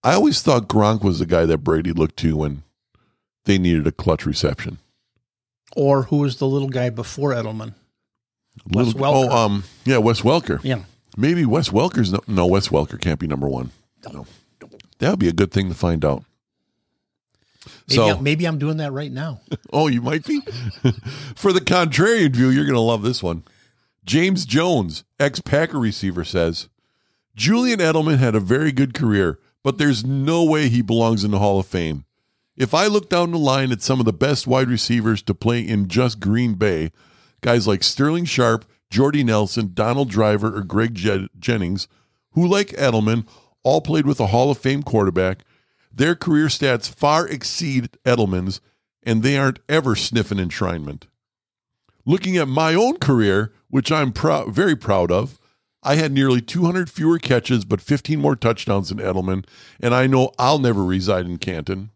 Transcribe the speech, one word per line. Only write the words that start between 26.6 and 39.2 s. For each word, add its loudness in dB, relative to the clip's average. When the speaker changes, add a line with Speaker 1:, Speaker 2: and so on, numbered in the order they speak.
Speaker 1:
"Julian 0
Edelman 2
had 2
a 2
very 0
good 0
career, 0
but -2
there's 0
no 0
way 2
he 2
belongs 2
in 0
the 0
Hall 2
of -2
Fame. -6
If -2
I 2
look 0
down 0
the -2
line 2
at -4
some 0
of 2
the 2
best -2
wide 2
receivers 0
to -2
play 0
in -2
just 0
Green 0
Bay, -2
guys 2
like 0
Sterling 0
Sharp, 0
Jordy 2